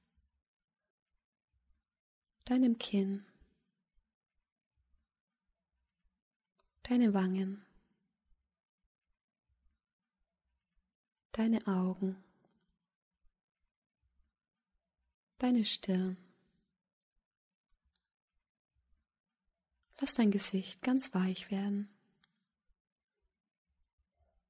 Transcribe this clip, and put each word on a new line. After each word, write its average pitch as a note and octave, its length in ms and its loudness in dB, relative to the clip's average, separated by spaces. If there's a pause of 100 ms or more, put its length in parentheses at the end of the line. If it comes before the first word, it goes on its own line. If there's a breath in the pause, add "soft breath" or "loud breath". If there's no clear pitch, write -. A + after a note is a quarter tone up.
(2500)
deinem B3 340 2
Kinn, G3 460 -2 (3500)
deine A#3+ 320 4
Wangen, F#3+ 500 -2 (3750)
deine A3 340 0
Augen, F#3+ 560 -2 (3250)
deine B3 260 2
Stirn. F#3 540 -2 (3750)
Lass - 140 -4
dein A3 160 4
Gesicht G3 520 -2
ganz C4 320 -2
weich F#3 360 -2
werden. G3+ 380 -4 (2500)